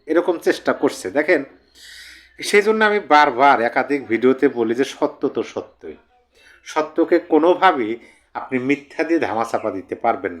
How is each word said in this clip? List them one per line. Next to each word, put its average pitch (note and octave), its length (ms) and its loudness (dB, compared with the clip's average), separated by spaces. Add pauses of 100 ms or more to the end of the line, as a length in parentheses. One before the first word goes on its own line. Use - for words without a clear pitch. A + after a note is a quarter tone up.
(120)
এরকম E3+ 240 0 (120)
চেষ্টা E3 260 0
করছে। - 380 -4
দেখেন, D3 320 0 (960)
সেই G#3 280 2
জন্য A3 220 2
আমি G#3 100 0 (140)
বারবার C#3 480 6
একাধিক C3 460 -2
ভিডিওতে B2 380 2 (120)
বলি A#2 180 0
যে C3 100 0
সত্য - 440 -6
তো A#2+ 140 -6
সত্যই, - 540 -14 (680)
সত্যকে D#3 500 0 (160)
কোনোভাবেই D#3+ 600 2 (420)
আপনি B2+ 240 -6
মিথ্যা C3+ 440 -4
দিয়ে D#3+ 240 0
ধামাচাপা A2 440 -4
দিতে F#2+ 240 -10
পারবেন G2 460 -2